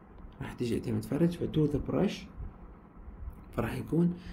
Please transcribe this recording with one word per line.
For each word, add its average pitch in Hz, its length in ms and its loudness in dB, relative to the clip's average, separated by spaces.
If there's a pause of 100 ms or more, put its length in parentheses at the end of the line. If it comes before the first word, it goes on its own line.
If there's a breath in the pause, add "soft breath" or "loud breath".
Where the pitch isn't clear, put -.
(400)
راح 113 120 -6
تيجي 117 240 0
انت - 120 -2
متفرج 139 480 2
فتوث 143 400 4
برش، - 500 2 (1300)
فراح 120 240 0
يكون 170 380 4 (180 loud breath)